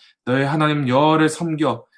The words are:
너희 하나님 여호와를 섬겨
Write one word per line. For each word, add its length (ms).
너희 180
하나님 460
여호와를 400
섬겨 580